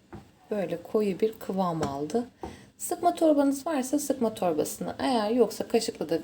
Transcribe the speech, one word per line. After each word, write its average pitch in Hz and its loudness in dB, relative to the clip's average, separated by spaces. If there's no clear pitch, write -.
böyle 170 -4
koyu 208 0
bir 220 2
kıvam 175 -2
aldı. 151 -2
Sıkma 349 0
torbanız 285 4
varsa 294 0
sıkma 240 0
torbasını, 175 -2
eğer 233 0
yoksa - 2
kaşıkla 226 0
da 160 2